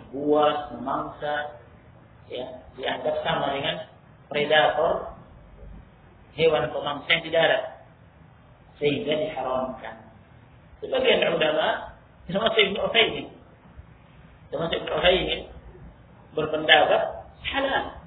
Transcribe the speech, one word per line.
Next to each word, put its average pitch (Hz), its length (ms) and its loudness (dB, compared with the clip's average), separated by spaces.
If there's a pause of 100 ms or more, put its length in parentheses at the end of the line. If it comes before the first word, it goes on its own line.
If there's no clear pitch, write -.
(160)
buas, 147 600 2
memangsa, 147 840 -6 (680)
ya, 123 180 -10 (300)
dianggap 135 480 -4
sama 143 320 -2
dengan 160 320 -4 (400)
predator 151 880 2 (1200)
hewan 147 320 4
pemangsa 143 400 -6
yang 165 160 2
di 160 80 -10
darat, 160 300 4 (1120)
sehingga 147 380 0
diharamkan. 127 800 -4 (840)
Sebagian 226 560 2
ulama, 156 640 0 (320)
termasuk 208 320 2
Ibnu 196 240 0
Utsaimin, - 420 0 (1300)
termasuk 160 320 -2
Ibnu 160 80 -4
Utsaimin, 170 480 2 (960)
berpendapat 156 640 4 (480)
halal 269 360 -2 (220)